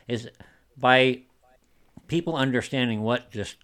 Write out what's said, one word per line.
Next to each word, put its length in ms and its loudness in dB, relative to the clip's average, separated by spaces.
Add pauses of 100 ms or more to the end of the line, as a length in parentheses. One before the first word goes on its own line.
is 220 -8 (480)
by 440 4 (880)
people 280 -4
understanding 640 -2
what 300 -2
just, 320 -10